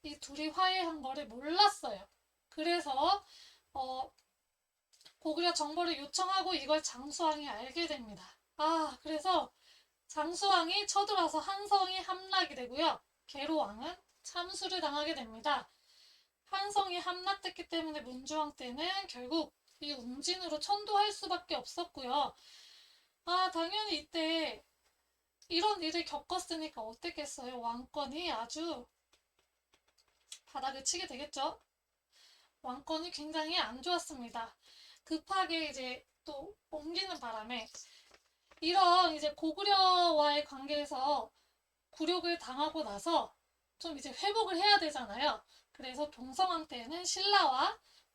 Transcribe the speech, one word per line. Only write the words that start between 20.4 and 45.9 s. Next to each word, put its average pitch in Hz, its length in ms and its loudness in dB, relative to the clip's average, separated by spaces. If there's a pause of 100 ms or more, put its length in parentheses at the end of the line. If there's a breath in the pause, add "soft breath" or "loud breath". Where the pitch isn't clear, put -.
천도할 415 520 2
수밖에 349 440 -4
없었고요. 269 800 -2 (920 loud breath)
아, 370 260 4
당연히 370 460 0
이때 311 640 -2 (840)
이런 370 360 2
일을 330 220 0
겪었으니까 311 760 -6
어땠겠어요? 254 800 -8
왕권이 254 720 -4
아주 247 560 -6 (1600)
바닥을 269 380 -4
치게 349 240 -2
되겠죠? 285 540 -6 (1000 soft breath)
왕권이 311 500 -6
굉장히 311 480 -4
안 247 220 -4
좋았습니다. 247 760 -6 (480 loud breath)
급하게 330 680 0
이제 254 360 -8 (180)
또 349 320 -12 (160)
옮기는 330 480 -4
바람에 226 480 -6 (960 loud breath)
이런 349 520 8
이제 302 220 -2
고구려와의 339 1120 6
관계에서 285 840 -2 (600)
굴욕을 339 480 0
당하고 302 440 -2
나서 214 520 0 (420)
좀 320 200 -8
이제 269 140 -8
회복을 392 460 0
해야 403 220 8
되잖아요. 277 640 -2 (280 soft breath)
그래서 294 380 -8